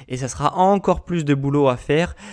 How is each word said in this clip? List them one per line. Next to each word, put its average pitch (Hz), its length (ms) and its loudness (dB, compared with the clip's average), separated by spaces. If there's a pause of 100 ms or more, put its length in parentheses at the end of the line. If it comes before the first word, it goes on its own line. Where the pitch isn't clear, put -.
et 127 80 -8
ça 127 100 -6
sera 147 300 -4
encore 190 480 2
plus 170 200 -2
de 143 100 2
boulot 139 340 2
à 123 80 2
faire, 160 400 -2 (160)